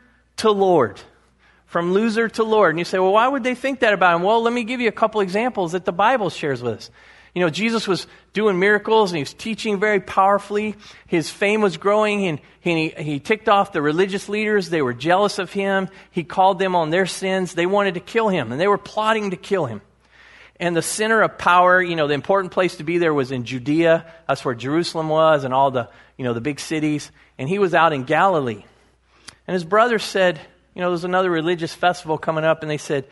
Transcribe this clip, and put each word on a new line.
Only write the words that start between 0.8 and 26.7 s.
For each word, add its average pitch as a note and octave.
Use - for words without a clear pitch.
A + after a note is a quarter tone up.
From F3
loser A3
to A3+
Lord. G#3+
And D#3
you F3
say, F#3+
"Well, F#3
why A3
would C4+
they B3+
think C4
that A3
about F3+
him?" E3+
Well, A3+
let A#3
me A#3+
give A#3+
you A#3
a -
couple G#3+
examples G3
that F3+
the G3+
Bible G3+
shares C3+
with A#2+
us. -
You F3
know, F3
Jesus G#3+
was F#3
doing G3+
miracles G#3
and E3+
he C#3+
was -
teaching G#3+
very G#3
powerfully. G3+
His E3
fame G#3+
was F#3
growing G#3
and D#3
he, D#3+
he D3
ticked A3
off G3+
the E3
religious F#3
leaders. G#3
They E3
were B2
jealous F3
of F3+
him. G3
He F3
called F#3+
them F#3
on D#3+
their F#3
sins. F#3+
They E3+
wanted G3
to F3
kill A3+
him C#3+
and C3+
they F#3+
were G3+
plotting G#3+
to F3+
kill F3+
him. A2
And F3
the D#3+
center G#3+
of -
power, F3+
you F3
know, D#3
the D3
important F#3
place F#3
to D#3
be E3+
there E3
was C3
in B2+
Judea. D3+
That's -
where -
Jerusalem D#3+
was D#3
and B2+
all C#3
the, B2
you C3+
know, B2
the A#2
big C#3
cities. D3+